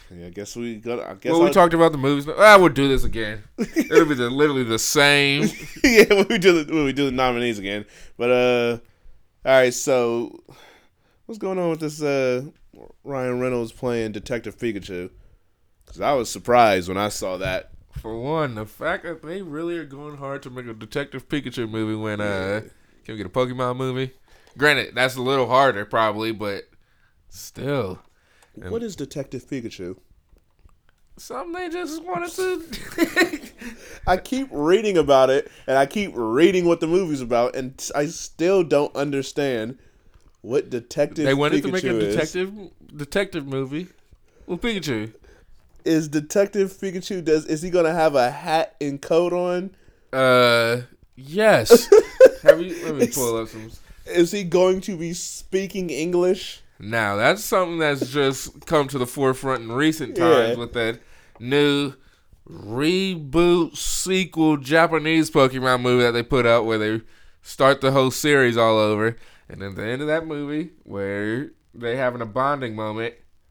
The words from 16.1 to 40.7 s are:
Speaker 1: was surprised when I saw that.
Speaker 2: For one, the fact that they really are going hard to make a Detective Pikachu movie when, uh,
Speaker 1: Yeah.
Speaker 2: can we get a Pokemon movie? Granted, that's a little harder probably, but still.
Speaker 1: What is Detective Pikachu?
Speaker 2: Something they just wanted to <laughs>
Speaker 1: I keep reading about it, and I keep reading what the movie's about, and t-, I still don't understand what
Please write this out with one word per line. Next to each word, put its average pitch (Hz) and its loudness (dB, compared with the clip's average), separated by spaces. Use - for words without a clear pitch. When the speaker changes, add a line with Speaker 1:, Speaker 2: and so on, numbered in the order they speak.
Speaker 1:
was 120 -2
surprised 104 4
when 92 -4
I 104 -2
saw 95 -8
that. 92 -6
Speaker 2:
For 113 -12
one, 143 -4
the 107 -10
fact 156 -8
that 165 -12
they 175 -12
really 165 -8
are 160 -10
going 147 -16
hard 139 -10
to 139 -14
make 123 -14
a 117 -12
Detective 131 -10
Pikachu 127 -6
movie 110 -4
when, 107 -6
uh, 104 -4
Speaker 1:
Yeah. - -20
Speaker 2:
can 117 -12
we - -12
get 98 -8
a - -10
Pokemon 127 -4
movie? 131 -6
Granted, 131 2
that's 123 0
a 127 -6
little 131 0
harder 123 4
probably, 110 -2
but 101 -6
still. 120 -8
Speaker 1:
What 220 -8
is 214 -10
Detective 135 -10
Pikachu? 104 -10
Speaker 2:
Something 330 -12
they 359 -8
just 320 -10
wanted 349 -8
to 349 -4
<laughs> - -16
Speaker 1:
I 180 2
keep 262 -4
reading 190 2
about 139 6
it, 139 0
and 131 2
I 139 4
keep 196 -6
reading 156 2
what 170 2
the 170 -4
movie's 160 -2
about, 120 0
and 127 -8
t-, - -12
I 147 -2
still 180 -2
don't 143 0
understand 135 -4
what 120 -4